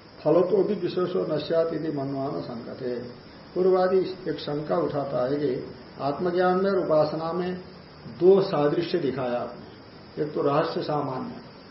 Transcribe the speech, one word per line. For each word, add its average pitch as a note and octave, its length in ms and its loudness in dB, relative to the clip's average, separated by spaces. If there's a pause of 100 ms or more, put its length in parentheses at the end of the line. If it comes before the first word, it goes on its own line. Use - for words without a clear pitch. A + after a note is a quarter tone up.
(240)
फलतो F3+ 400 4
भी G3 120 0
विशेषो F3+ 500 -2
न D3+ 120 -2
स्यात् E3 360 0
इति D#3 180 -4
मन्वान C#3 500 -4
संकते। B2 600 -8 (540)
पूर्वादि F#3 600 4 (120)
एक D3+ 120 -4
शंका D3+ 380 -2
उठाता C#3 480 0
है C#3 100 0
कि C3+ 300 -2 (360)
आत्मज्ञान F3+ 600 2
में G3 80 2
और F#3+ 80 2
उपासना D#3+ 540 2
में F3+ 240 -4 (640)
दो F#3 220 8
सादृश्य D3 560 0
दिखाया B2+ 420 -2
आपने, - 840 -10
एक D3 100 -6
तो E3 80 -2
रहस्य D#3 420 2
सामान्य C3 480 -4 (400)